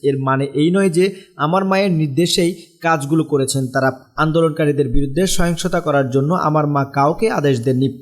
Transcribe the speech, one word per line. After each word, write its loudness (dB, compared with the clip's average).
এর 0
মানে -2
এই 2
নয় 2
যে 0
আমার 0
মায়ের 0
নির্দেশেই 0
কাজগুলো 0
করেছেন -2
তারা। 0
আন্দোলনকারীদের 0
বিরুদ্ধে 2
সহিংসতা 0
করার 0
জন্য 0
আমার 0
মা 0
কাউকে 0
আদেশ 0
দেননি। 0